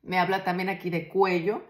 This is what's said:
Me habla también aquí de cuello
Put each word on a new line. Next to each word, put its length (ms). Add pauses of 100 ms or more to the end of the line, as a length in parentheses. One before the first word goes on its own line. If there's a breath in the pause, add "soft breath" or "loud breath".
Me 160
habla 260
también 240
aquí 220
de 180
cuello 640